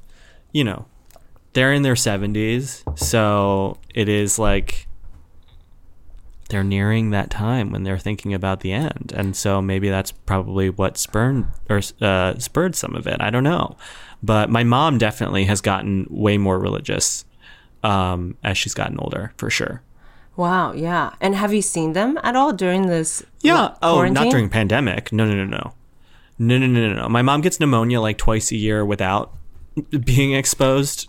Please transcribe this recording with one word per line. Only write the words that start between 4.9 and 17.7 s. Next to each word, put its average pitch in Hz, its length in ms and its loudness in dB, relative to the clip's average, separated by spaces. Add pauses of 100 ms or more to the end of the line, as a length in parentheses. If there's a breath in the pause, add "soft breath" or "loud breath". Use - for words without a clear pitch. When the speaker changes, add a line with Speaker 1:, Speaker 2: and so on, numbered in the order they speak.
Speaker 1:
they're 98 140 -2
nearing 104 460 0
that 101 220 -2
time 104 400 -2
when 101 120 -4
they're 95 140 -2
thinking 101 360 -6
about 95 260 -2
the 95 120 -4
end, 139 440 -4
and 98 200 -2
so 98 260 0
maybe 95 280 -2
that's 95 220 -2
probably 95 580 -2
what 95 280 -2
spurred 120 480 0 (240)
or, 101 120 2 (200)
uh, 95 360 2
spurred 165 380 -2
some - 200 -6
of - 120 -6
it. - 120 -2
I 107 120 -2
don't 120 120 2
know, 165 320 0 (460 loud breath)
but 107 280 2
my 117 140 4
mom 131 360 4
definitely 98 460 0
has 101 140 2
gotten 98 500 0
way 104 280 2
more 95 220 2
religious, 98 640 -4 (580 loud breath)